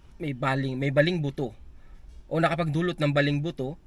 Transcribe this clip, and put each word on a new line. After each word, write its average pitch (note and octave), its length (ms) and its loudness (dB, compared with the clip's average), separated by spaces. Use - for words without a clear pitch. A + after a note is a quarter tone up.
may D3 160 -4
baling, C3+ 400 0
may C3+ 160 0
baling D#3 320 4
buto C#3 320 -4
o E3 140 0
nakapagdulot E3 560 2
ng D3 160 2
baling C#3+ 320 4
buto C#3+ 420 -4